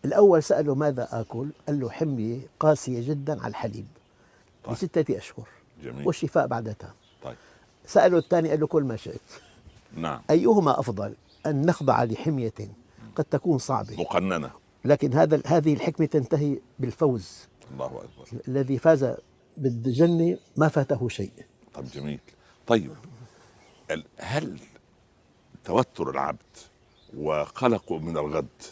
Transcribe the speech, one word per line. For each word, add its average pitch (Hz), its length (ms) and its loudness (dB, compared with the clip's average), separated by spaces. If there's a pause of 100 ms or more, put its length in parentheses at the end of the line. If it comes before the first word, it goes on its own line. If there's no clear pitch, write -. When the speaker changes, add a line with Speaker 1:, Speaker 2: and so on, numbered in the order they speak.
Speaker 1:
الأول 185 380 8
سأله: 147 320 2
"ماذا 135 380 -2
آكل؟" 117 360 -6 (180)
قال 147 140 -2
له: 120 100 -4
"حمية 120 480 -4 (220)
قاسية 127 480 2
جدا 143 320 -4
على 110 100 -6
الحليب، 107 360 -8 (760)
Speaker 2:
طيب. 120 100 -6
Speaker 1:
لستة 156 440 -2
أشهر، - 300 -16 (340)
Speaker 2:
جميل. 139 240 -8
Speaker 1:
والشفاء 147 400 0
بعد 117 280 -6
تام." - 160 -16 (320)
Speaker 2:
طيب. - 140 -12 (500)
Speaker 1:
سأله 180 320 6
الثاني، 160 320 2
قال 151 100 0
له: 151 60 0
"كل 151 160 2
ما 123 140 -4
شئت." - 240 -12 (760)
Speaker 2:
نعم. 78 340 -6
Speaker 1:
أيهما 175 500 4
أفضل؟ 107 340 -6 (320)
أن 147 200 0
نخضع 131 380 2
لحمية 120 480 -2 (640)
قد 151 80 0
تكون 147 340 0
صعبة، 107 380 -4
Speaker 2:
مقننة. 87 540 -2 (340)
Speaker 1:
لكن 139 280 2
هذا، 151 340 4
هذه 156 280 2
الحكمة 156 320 0
تنتهي 147 520 0 (200)
بالفوز. 123 680 -2 (240)
Speaker 2:
الله 65 140 -8
أكبر. - 640 -14
Speaker 1:
الذي 131 300 0
فاز 135 360 4 (420)
بالجنة 139 840 0 (180)
ما 151 120 4
فاته 135 400 -2
شيء. 101 240 -8 (420)
Speaker 2:
طيب، 69 100 -14
جميل. 71 360 -10 (460)
طيب، 107 240 2 (1000)
ال-، 80 140 -6 (140)
هل 107 400 -6 (1080)
توتر 85 460 0
العبد 69 280 -4 (800)
وقلقه 78 840 -2
من 80 180 -6
الغد 76 300 -4 (260)